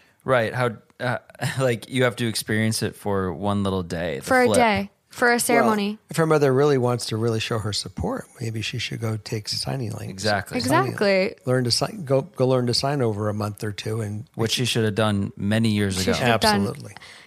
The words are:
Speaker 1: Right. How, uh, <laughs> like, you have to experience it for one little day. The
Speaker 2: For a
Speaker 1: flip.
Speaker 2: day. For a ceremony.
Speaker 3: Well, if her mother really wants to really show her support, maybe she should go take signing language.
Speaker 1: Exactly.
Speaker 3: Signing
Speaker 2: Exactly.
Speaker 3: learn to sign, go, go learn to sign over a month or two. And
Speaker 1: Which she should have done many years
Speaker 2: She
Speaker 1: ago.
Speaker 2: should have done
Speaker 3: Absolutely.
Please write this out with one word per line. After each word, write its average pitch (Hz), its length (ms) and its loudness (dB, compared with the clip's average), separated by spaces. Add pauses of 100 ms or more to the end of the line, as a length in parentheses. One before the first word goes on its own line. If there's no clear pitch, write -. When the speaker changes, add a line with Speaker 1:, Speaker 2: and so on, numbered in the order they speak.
(240)
Speaker 1:
Right. 123 300 2
How, 123 220 -2 (240)
uh, 123 180 -2 (200)
<laughs> - 200 -4
like, 123 300 0
you 127 160 0
have 117 120 2
to 120 100 -2
experience 110 560 0
it 101 140 -4
for 95 360 -2
one 101 300 -2
little 95 200 0
day. 85 360 -6
The 69 60 -12
Speaker 2:
For 254 180 4
a 247 40 4
Speaker 1:
flip. 214 100 2
Speaker 2:
day. 202 340 2 (200)
For 240 220 2
a 240 60 2
ceremony. 226 520 2
Speaker 3:
Well, 214 80 -8 (120)
if 151 60 -12
her 160 100 4
mother 147 260 6
really 143 240 4
wants 120 300 0
to 113 100 -4
really 113 220 0
show 113 220 -2
her 101 120 -4
support, - 520 -6 (160)
maybe 113 220 -6
she 123 180 -6
should 123 200 -6
go 110 160 -4
take 104 320 -8
signing 131 440 -4
language. 104 180 -10
Speaker 1:
Exactly. 101 480 -2
Speaker 3:
Signing 302 360 2
Speaker 2:
Exactly. 190 420 0 (100)
Speaker 3:
learn 127 180 2
to 120 60 0
sign, 151 340 0
go, 131 180 2
go - 260 -2
learn 127 180 2
to 120 80 0
sign 139 260 0
over 107 280 0
a 104 60 -2
month 104 280 -4
or 107 80 -4
two. 110 300 -6
And 104 240 -6 (100)
Speaker 1:
Which 113 160 0
she 127 140 0
should 113 200 2
have 104 120 0
done 104 400 2
many 110 340 2
years 104 320 2
Speaker 2:
She 92 80 0
Speaker 1:
ago. - 40 4
Speaker 2:
should 131 120 0
have 113 140 4
done 104 260 4
Speaker 3:
Absolutely. - 280 -8 (320)